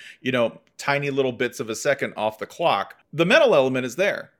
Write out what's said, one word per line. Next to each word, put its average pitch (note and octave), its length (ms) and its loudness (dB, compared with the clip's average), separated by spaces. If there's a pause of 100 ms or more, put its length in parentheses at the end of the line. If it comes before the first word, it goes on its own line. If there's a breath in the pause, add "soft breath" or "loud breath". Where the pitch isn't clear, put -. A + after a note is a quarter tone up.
(200 loud breath)
you B2+ 100 -2
know, A#2+ 300 0 (160)
tiny C#3+ 320 -2
little C3+ 240 0
bits A#2 260 -4
of A#2 120 -8
a A2+ 40 -6
second - 440 -2
off G#2+ 200 -2
the G2+ 60 -10
clock, B2 520 -2 (180)
the D#3 100 0
mental B3 300 6
element C3 320 2
is A#2 100 -10
there. F3+ 440 -4